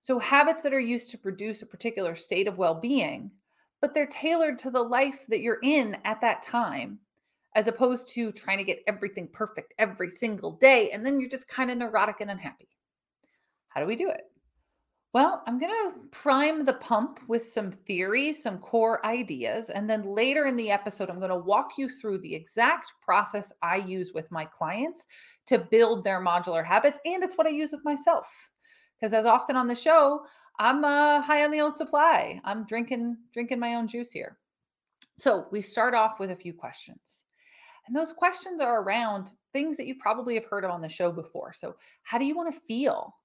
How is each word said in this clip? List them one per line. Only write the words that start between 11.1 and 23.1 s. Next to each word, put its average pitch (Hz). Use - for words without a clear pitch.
you're 254
just 262
kinda 247
neurotic 220
and 202
unhappy. -
How -
do 151
we 220
do 359
it? -
Well, 320
I'm 240
gonna 392
prime 294
the 247
pump -
with 226
some 202
theory, 202
some 208
core 226
ideas, 202
and 208
then 214
later 254
in 262
the 226
episode, 202
I'm 180
gonna 185
walk 202
you 262
through 202
the 165
exact 233
process 202